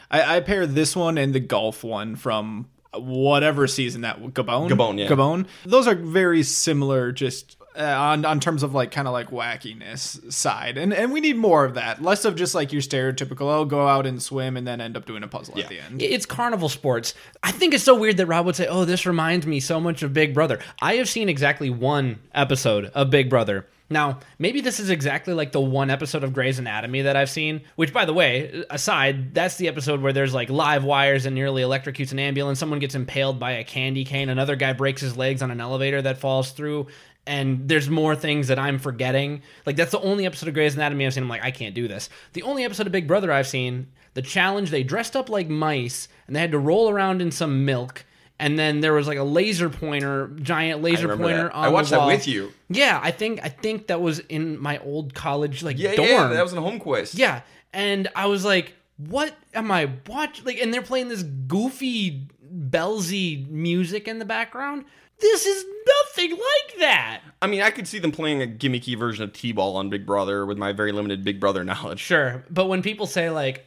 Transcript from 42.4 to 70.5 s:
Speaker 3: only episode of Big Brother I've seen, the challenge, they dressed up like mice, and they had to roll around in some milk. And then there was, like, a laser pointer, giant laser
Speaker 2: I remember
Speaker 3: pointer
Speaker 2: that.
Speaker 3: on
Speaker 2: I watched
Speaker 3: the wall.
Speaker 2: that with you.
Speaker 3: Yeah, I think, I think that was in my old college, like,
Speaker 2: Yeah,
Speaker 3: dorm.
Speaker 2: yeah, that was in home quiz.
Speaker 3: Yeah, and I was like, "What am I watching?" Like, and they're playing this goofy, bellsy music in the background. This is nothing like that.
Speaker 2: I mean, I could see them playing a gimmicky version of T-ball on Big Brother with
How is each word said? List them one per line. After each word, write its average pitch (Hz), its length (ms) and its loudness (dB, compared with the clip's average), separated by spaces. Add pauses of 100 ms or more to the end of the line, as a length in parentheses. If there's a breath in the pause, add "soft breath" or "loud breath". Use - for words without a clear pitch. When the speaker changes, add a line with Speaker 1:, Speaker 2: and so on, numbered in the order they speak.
Speaker 3:
only 262 200 -4
episode 208 220 -4
of 190 60 -6
Big 180 140 0
Brother 185 240 2
I've 139 160 2
seen, 127 420 -4 (260 soft breath)
the 127 80 -4
challenge, 190 480 0
they 143 140 0
dressed 202 320 -4
up 262 120 -4
like 196 220 -2
mice, 151 580 -2 (180 soft breath)
and 127 80 -8
they 151 60 0
had 170 120 -2
to 147 60 2
roll 175 300 4
around 190 320 2
in 175 100 0
some 139 360 0
milk. 127 400 -4 (340 soft breath)
And 147 180 0
then 151 220 2
there 156 120 4
was, 147 140 4
like, 147 120 -4
a 139 40 -2
laser 170 480 2
pointer, 139 560 -4 (140)
giant 156 420 0
laser 165 240 2
Speaker 2:
I - 60 0
remember 214 120 -2
Speaker 3:
pointer 170 200 2
Speaker 2:
that. 170 80 -4
Speaker 3:
on - 120 -2
Speaker 2:
I 127 40 4
watched 151 220 4
Speaker 3:
the 151 80 6
wall. 143 100 6
Speaker 2:
that 196 80 6
with - 100 -2
you. 101 260 -4 (160)
Speaker 3:
Yeah, 214 320 4
I 165 120 0
think, 214 320 -4
I 156 60 -4
think 214 360 -6
that 175 140 0
was 165 180 0
in 156 420 -6
my 143 180 -4
old 143 360 -8
college, 143 480 -2
like, 143 160 -4
Speaker 2:
Yeah, 196 160 0
Speaker 3:
dorm. 214 140 6
Speaker 2:
yeah, 226 180 6
that 160 160 2
was 180 100 -2
in 180 60 -6
home 190 220 -2
quiz. 117 340 -2
Speaker 3:
Yeah, 175 280 0 (300 soft breath)
and 196 440 -2
I 196 100 0
was 202 180 0
like, 190 300 2 (220)
"What 254 360 -4 (220)
am 220 160 -2
I 160 200 2 (180)
watching?" 294 360 -8
Like, 254 140 -4
and 233 160 0
they're 247 80 -2
playing 254 260 -4
this 220 140 -6
goofy, 175 1040 -2 (440)
bellsy 170 800 -2
music 170 600 -2
in 226 100 -8
the 226 60 -8
background. 240 600 -6 (340 soft breath)
This 415 260 4
is 381 180 0 (220)
nothing 554 460 4
like 554 480 0
that. 139 400 2 (200)
Speaker 2:
I 190 60 0
mean, 202 160 0
I 220 80 4
could 220 160 -6
see 214 140 -10
them 165 100 0
playing 151 320 -2
a 123 40 -4
gimmicky 123 520 -4
version 113 240 -4
of 101 100 -8
T-ball 98 440 -2
on 98 120 -4
Big 101 160 -4
Brother 101 400 0
with 101 140 -4